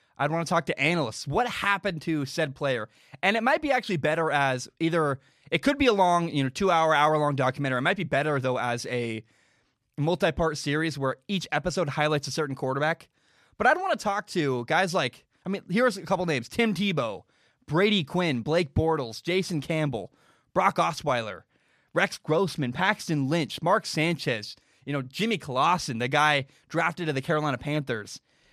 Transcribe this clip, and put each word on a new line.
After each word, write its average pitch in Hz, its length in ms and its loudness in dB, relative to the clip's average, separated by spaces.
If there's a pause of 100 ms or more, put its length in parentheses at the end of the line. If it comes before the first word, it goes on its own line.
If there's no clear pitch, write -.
(200)
I'd 147 140 0
wanna 165 120 -2
talk 170 220 0
to - 140 -2
analysts. 147 480 0
What 208 180 2
happened 196 560 -2
to 151 240 -2
said 143 300 -4
player? 127 320 -2 (340)
And 202 140 2
it 220 80 -2
might 311 180 2
be 294 80 0
actually 226 280 0
better 156 320 0
as 135 380 0 (120)
either, 160 400 0 (300)
it 165 120 0
could 285 160 2
be 277 80 2
a 240 60 8
long, 175 360 4
you 143 140 0
know, 131 60 0
two-hour, 165 460 4
hour-long 147 420 4
documentary. 131 420 0
It 123 40 -2
might 185 140 2
be 196 80 -4
better, 143 360 0
though, 127 180 -2
as 120 280 -4
a 117 380 -4 (720)
multi-part 165 600 0
series 151 420 -2
where 131 180 -2 (120)
each 190 240 -4
episode 151 380 -2
highlights 151 360 0
a 131 60 -8
certain 143 240 -2
quarterback. 143 520 -2 (500)
But 214 80 2
I'd 311 120 6
wanna 370 180 -2
talk 208 320 -4
to 135 380 -2
guys 175 260 0
like, 151 320 -2 (200)
I - 40 -8
mean, 190 200 -4
here's 214 280 2
a 196 60 -12
couple 180 240 0
names. 143 220 -2
Tim 226 240 0
Tebow, 147 520 -2 (420)
Brady 190 380 2
Quinn, 156 380 0
Blake 160 320 0
Bortles, 151 460 0
Jason 175 400 -2
Campbell, 143 520 -2 (420)
Brock 185 220 2
Osweiler, 131 680 0 (520)
Rex 180 220 2
Grossman, 156 560 0
Paxton 170 560 0
Lynch, 156 320 -2
Mark 185 240 2
Sanchez, 147 680 -2 (300)
you 143 80 -8
know, 143 100 -2
Jimmy 190 360 -2
Clausen, 139 600 0
the 123 100 -2
guy 147 380 2 (220)
drafted 165 400 -2
to 147 40 0
the 135 80 -2
Carolina 151 380 0
Panthers. 131 640 -6 (320)